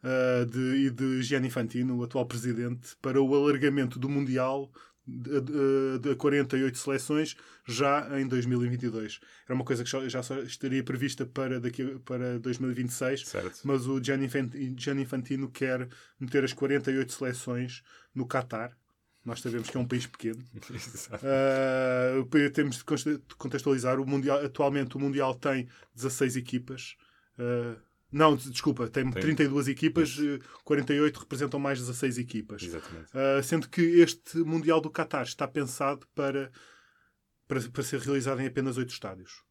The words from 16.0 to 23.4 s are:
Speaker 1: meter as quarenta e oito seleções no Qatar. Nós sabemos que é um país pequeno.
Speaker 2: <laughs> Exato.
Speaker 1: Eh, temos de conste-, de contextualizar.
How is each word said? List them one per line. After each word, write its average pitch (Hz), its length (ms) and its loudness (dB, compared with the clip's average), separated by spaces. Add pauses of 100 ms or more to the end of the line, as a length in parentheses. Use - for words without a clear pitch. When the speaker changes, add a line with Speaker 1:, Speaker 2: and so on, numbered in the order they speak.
Speaker 1:
meter 131 240 2
as 135 80 0
quarenta 135 400 0
e 131 60 2
oito 127 160 -2
seleções 123 680 -6 (320)
no 131 120 -2
Qatar. 123 460 -4 (540)
Nós 117 140 -8
sabemos 117 300 -4
que - 80 -6
é - 20 -2
um 123 80 -2
país 123 180 -2
pequeno. 117 380 -8 (120)
Speaker 2:
<laughs> - 140 -16
Exato. - 540 -12
Speaker 1:
Eh, 131 1300 4
temos 139 300 0
de - 40 -18
conste-, 151 420 -2
de - 120 -20
contextualizar. 131 640 0